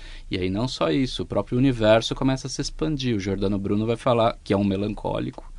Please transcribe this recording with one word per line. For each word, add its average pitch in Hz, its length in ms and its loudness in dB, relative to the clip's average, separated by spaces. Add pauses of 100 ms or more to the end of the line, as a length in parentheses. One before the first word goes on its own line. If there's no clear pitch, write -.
(300)
E 98 80 -2
aí 92 100 0
não 104 200 -2
só 160 240 -2
isso, 131 320 -2
o - 20 -14
próprio 104 320 -2
universo 117 560 4
começa 131 320 0
a 127 40 -8
se - 100 -6
expandir. 135 560 -2
O - 20 2
Giordano 98 400 0
Bruno 101 260 0
vai 113 120 0
falar, 117 480 2
que - 80 0
é - 40 4
um 101 60 4
melancólico, 104 960 -2